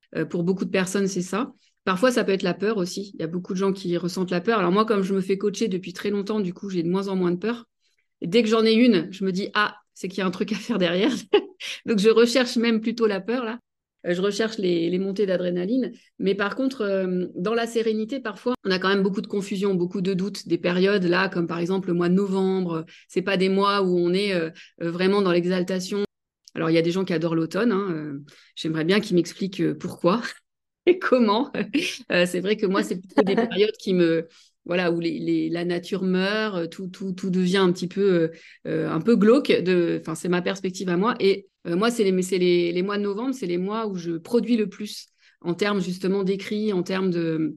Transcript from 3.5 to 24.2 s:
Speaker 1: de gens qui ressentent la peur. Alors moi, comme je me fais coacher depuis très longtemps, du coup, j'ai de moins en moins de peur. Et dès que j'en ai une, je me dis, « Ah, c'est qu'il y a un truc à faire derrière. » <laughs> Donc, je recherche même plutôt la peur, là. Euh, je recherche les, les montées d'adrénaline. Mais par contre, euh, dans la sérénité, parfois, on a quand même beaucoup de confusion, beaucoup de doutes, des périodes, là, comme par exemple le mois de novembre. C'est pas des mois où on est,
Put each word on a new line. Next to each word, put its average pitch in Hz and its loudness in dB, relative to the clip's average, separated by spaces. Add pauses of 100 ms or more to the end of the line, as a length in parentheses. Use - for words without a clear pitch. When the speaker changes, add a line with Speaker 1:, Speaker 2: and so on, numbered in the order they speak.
Speaker 1:
de 185 -4
gens 196 0
qui 175 -4
ressentent 180 -4
la 175 0
peur. 226 0
Alors 175 2
moi, 208 4
comme 208 2
je 190 -2
me 190 0
fais 196 0
coacher 208 -2
depuis 180 -6
très - -4
longtemps, 202 -2
du 180 -2
coup, 202 -12
j'ai 180 -2
de 170 0
moins 190 0
en 196 -4
moins 180 2
de 175 -2
peur. 233 -6 (560)
Et - -6
dès 220 4
que 214 2
j'en 226 4
ai 226 6
une, 220 6
je - -8
me 190 0
dis, « 190 -4
Ah, 208 0 (160)
c'est - -10
qu'il 185 -8
y - 0
a 185 0
un 180 0
truc - -4
à - -4
faire 214 -4
derrière. » 180 2 (500)
<laughs> - -12
Donc, 226 0
je 214 6
recherche 240 4
même 226 2
plutôt 226 0
la 196 0
peur, 233 -4
là. 226 -8 (480)
Euh, 175 2
je 180 -2
recherche 208 0
les, 175 0
les 180 0
montées 196 -2
d'adrénaline. 180 0 (280)
Mais 190 2
par 202 -2
contre, 262 -2
euh, 185 0
dans 202 -2
la 233 0
sérénité, 220 -2
parfois, 233 -6 (120)
on 196 0
a 185 2
quand 185 2
même 196 4
beaucoup 202 0
de - -8
confusion, 196 -2
beaucoup 180 -2
de 190 0
doutes, 196 -4
des 165 0
périodes, 185 2
là, 180 2
comme 175 -2
par 165 -4
exemple 185 -2
le 175 0
mois 175 2
de 180 4
novembre. 190 0 (220)
C'est - -2
pas 196 0
des 190 2
mois 196 2
où 180 2
on 175 2
est, 196 0